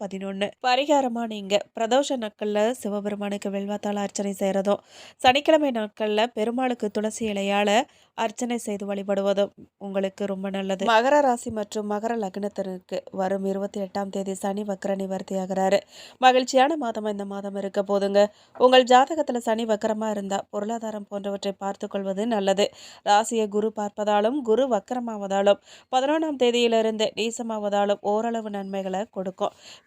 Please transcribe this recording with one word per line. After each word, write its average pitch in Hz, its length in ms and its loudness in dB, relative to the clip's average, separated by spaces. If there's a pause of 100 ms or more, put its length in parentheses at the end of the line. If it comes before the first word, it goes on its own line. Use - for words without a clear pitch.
பதினொன்னு. 196 480 -6 (180)
பரிகாரமா 254 580 2 (100)
நீங்க 202 200 -2 (240)
பிரதோஷ 254 440 2
நாட்கள்ல 208 420 -2 (180)
சிவபெருமானுக்கு 202 680 -4
வில்வத்தால 202 560 -4
அர்ச்சனை 202 340 -4
செய்யறதும், 196 420 0 (420)
சனிக்கிழமை 285 560 4
நாட்கள்ல 214 460 0 (120)
பெருமாளுக்கு 240 520 -2
துளசி 214 420 -4
இலையால 202 380 0 (480)
அர்ச்சனை 233 460 -4
செய்து 202 220 -6
வழிபடுவதும் 196 640 0 (320)
உங்களுக்கு 196 420 -4
ரொம்ப 190 240 -6
நல்லது. 190 400 -4
மகர 233 300 6
ராசி 247 300 0
மற்றும் 214 400 -6
மகர 214 220 -2 (120)
லக்னத்தினருக்கு 190 760 -6 (220)
வரும் 196 300 -2
இருபத்தி 196 340 -4
எட்டாம் 196 300 -6
தேதி 196 280 -4
சனி 202 200 -4
வக்ர 196 380 -4
நிவர்த்தி 190 420 -6
ஆகுறாரு. 190 360 2 (460)
மகிழ்ச்சியான 262 580 4
மாதமா 220 320 -4
இந்த 202 180 -6
மாதம் 196 280 -8
இருக்க 196 280 -2
போதுங்க. 202 320 2 (440)
உங்கள் 254 280 8
ஜாதகத்துல 277 540 4
சனி 226 260 0
வக்ரமா 214 420 -2
இருந்தா, 196 240 -4 (120)
பொருளாதாரம் 214 600 -6
போன்றவற்றை 202 420 -6 (120)
பார்த்துக் 202 300 -6
கொள்வது 196 280 -4 (120)
நல்லது. 196 320 2 (420)
ராசியை 220 400 4
குரு 208 220 0 (100)
பார்ப்பதாலும், 208 600 0
குரு 233 320 4
வக்ரமாவதாலும், 202 840 0 (360)
பதினொன்னாம் 294 480 0
தேதியிலிருந்து 226 640 2 (100)
நீசமாவதாலும் 208 840 -2 (120)
ஓரளவு 226 440 -2
நன்மைகளை 196 540 -4
கொடுக்கும். 190 440 -6 (320)